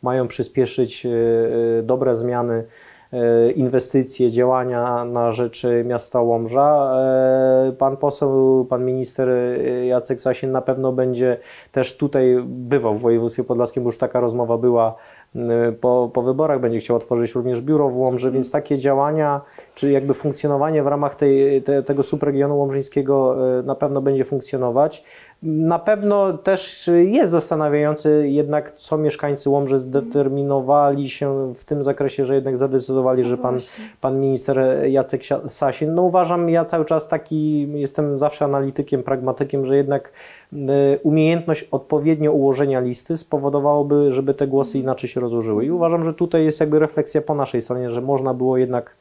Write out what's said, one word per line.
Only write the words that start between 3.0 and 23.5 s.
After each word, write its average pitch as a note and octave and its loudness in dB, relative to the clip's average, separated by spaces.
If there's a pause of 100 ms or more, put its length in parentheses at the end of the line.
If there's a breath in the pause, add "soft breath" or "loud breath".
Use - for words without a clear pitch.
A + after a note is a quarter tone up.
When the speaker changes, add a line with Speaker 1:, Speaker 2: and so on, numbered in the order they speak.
Speaker 1:
e, A#2 4
inwestycje, B2+ 0
działania B2 0
na A#2+ 0
rzecz A#2 -4 (200)
miasta B2 -2
Łomża. C3 2 (760)
E, C3 -2
pan C3+ 0
poseł, C3+ 2
pan B2+ -2
minister, B2+ -2
e, B2 -2
Jacek B2+ -2
Sasin C3 -2
na C3 0
pewno C3 -2
będzie B2+ 0 (340 loud breath)
też C3 -2
tutaj C3 2
bywał B2 -2
w A2 -6
województwie A#2 0
podlaskim, A#2+ -2
bo A#2+ 0
już A2+ -6
taka B2 -2
rozmowa A#2 0
była, A#2 2 (400 loud breath)
e, A#2 0
po, B2 0
po B2+ 0
wyborach, C3 0
będzie A#2 -2
chciał A#2+ -2
otworzyć A#2 -2
również A#2+ -2
biuro D3 2
w B2 -4
Łomży, B2+ 0
więc B2 -2
takie C#3+ -2
działania, C#3+ 0 (340 loud breath)
czy C#3 0
jakby C#3 2
funkcjonowanie D3 -2
w C3+ 0
ramach C#3+ -2
tej, C#3 4
te, C#3 0
tego C#3+ 0
subregionu C#3+ 0
łomżyńskiego, C#3 0 (240)